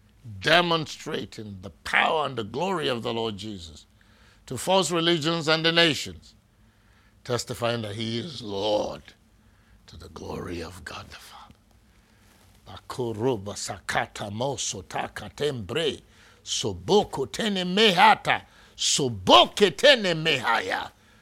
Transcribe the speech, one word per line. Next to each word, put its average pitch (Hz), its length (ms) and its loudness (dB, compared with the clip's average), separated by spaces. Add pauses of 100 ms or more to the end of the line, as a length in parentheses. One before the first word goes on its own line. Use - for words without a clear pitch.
(400)
demonstrating 151 1200 0
the 98 80 -12 (140)
power 160 420 2
and 135 100 -6
the 117 80 -4
glory 160 440 -4
of 120 160 -2
the 117 100 -4
Lord 113 240 -4
Jesus 95 480 -14 (600)
to 131 100 -8
false 180 340 2
religions 165 560 0
and 160 160 2
the 165 80 4
nations, 156 600 0 (920)
testifying 120 600 -2
that 104 120 -8
he 113 240 -4
is 135 220 -10
Lord 98 600 -2 (880)
to - 100 -20
the - 120 -18
glory 87 520 -10
of - 220 -14
God - 260 -12
the - 60 -18
Father. - 380 -20 (1120)
Akoroba 107 880 -4
sakata - 760 -6
moso 113 520 -6
takatembre, 123 1160 -6 (420)
soboko 127 880 0
tene 202 320 -2
mehata, 185 800 4 (340)
soboke 175 1000 4
tene 226 400 4
mehaya. 117 720 -2 (320)